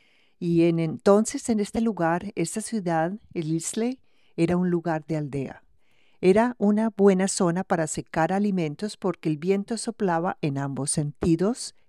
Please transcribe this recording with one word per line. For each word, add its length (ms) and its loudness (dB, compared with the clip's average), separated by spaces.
Y 260 2
en, 160 4
entonces, 720 2
en 100 0
este 220 -4
lugar, 540 -2
esta 260 -4
ciudad, 520 -2
el 200 -4
Islay, 460 -4
era 220 2
un 120 2
lugar 360 -2
de 120 -4
aldea. 460 -6
Era 380 4
una 320 2
buena 400 4
zona 340 0
para 240 0
secar 460 -2
alimentos 640 -2
porque 320 -4
el 80 0
viento 400 -2
soplaba 640 -2
en 160 -2
ambos 340 -4
sentidos, 840 -2